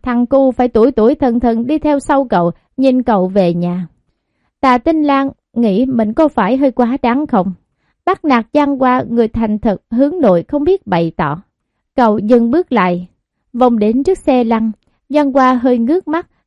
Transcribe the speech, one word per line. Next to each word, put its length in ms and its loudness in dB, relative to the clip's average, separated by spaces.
thằng 220 -2
cu 260 2
phải 160 -2
tủi 240 2
tủi 240 2
thân 240 -2
thân 280 -2
đi 120 -2
theo 200 0
sau 260 -2
cậu, 260 0
nhìn 260 2
cậu 240 0
về 260 0
nhà. 340 -4
Tạ 160 2
Tinh 260 0
Lan 260 0
nghĩ 320 0
mình 280 -2
có 140 2
phải 300 -2
hơi 140 2
quá 300 -2
đáng 260 -2
không? 260 0
Bắt 200 -4
nạt 280 2
Giang 240 0
Hoa 320 0
người 180 0
thành 320 -2
thật 220 -2
hướng 300 0
nội 260 2
không 160 -2
biết 240 -2
bày 300 -2
tỏ. 240 -4
Cậu 240 2
dừng 320 2
bước 200 0
lại, 360 -2
vòng 260 2
đến 240 0
trước 140 0
xe 260 0
lăn. 280 -2
Giang 220 0
Hoa 220 2
hơi 240 0
ngước 300 -2
mắt, 200 -6